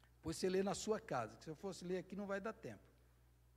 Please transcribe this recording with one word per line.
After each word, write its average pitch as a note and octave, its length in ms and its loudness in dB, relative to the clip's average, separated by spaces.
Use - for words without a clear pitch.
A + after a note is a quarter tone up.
Depois D#3+ 200 -2
você F#3+ 120 4
lê F#3 140 6
na G3 120 4
sua F3+ 260 2
casa, A#2 360 0
que - 80 -16
se - 40 -12
eu D#3 60 -4
fosse F#3 300 -6
ler F3+ 140 2
aqui F3 180 -6
não G3+ 100 -2
vai G3 140 0
dar A3 120 -2
tempo. A2+ 300 -10